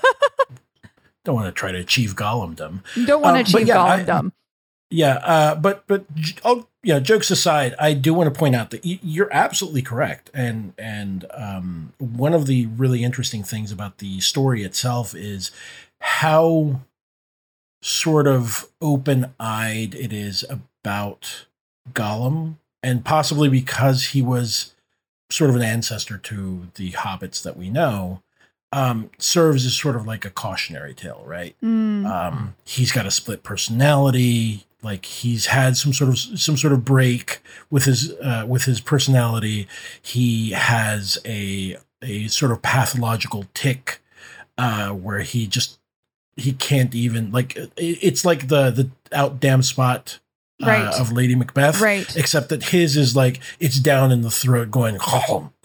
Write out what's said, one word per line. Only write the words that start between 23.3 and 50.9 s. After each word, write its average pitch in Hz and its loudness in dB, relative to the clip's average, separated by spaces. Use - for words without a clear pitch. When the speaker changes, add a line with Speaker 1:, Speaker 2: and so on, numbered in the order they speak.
Speaker 1:
because 131 2
he 135 0
was 123 -2
sort 147 2
of 123 4
an 120 2
ancestor 110 -4
to 92 -8
the 92 -8
hobbits 92 -8
that - -12
we 90 -12
know, 101 -2
um, 123 -2
serves 156 2
as 123 -2
sort 135 -2
of 107 -8
like 110 -10
a 98 -12
cautionary 73 -10
tale, 55 -16
right? 85 -12
Speaker 2:
Mm. 220 -2
Speaker 1:
Um, 165 -4
he's - -2
got 104 0
a 98 -6
split - -6
personality. 123 2
Like, 104 -10
he's 117 -4
had 131 2
some 143 0
sort 131 2
of, 123 2
some - -2
sort 147 2
of 127 4
break 127 2
with 135 2
his, 131 2
uh, 117 -4
with 127 0
his 123 0
personality. 117 0
He 117 0
has 107 0
a, 98 -6
a 107 -6
sort 123 0
of 113 -4
pathological 113 -2
tic, - -4
uh, 107 -2
where 101 -6
he 113 -4
just, - -4
he 131 -2
can't 131 0
even, 113 -2
like, 127 -2
it, - -12
it's 170 0
like 156 2
the, 139 4
the 127 2
out 139 -2
damn 131 6
spot, - -2
uh, - -2
Speaker 2:
Right. 214 2